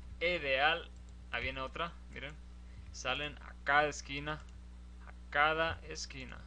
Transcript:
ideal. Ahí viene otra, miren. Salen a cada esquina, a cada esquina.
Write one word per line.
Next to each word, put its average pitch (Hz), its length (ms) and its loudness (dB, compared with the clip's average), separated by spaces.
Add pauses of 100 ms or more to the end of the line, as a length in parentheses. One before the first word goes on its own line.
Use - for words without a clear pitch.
(200)
ideal. 160 680 4 (440)
Ahí 120 120 0
viene 131 160 -2
otra, 160 320 -4 (180)
miren. 135 240 -8 (580)
Salen 143 460 -2
a - 160 -12 (100)
cada 147 240 8
esquina, 143 460 -4 (720)
a - 240 -14
cada 160 580 6
esquina. 135 580 -8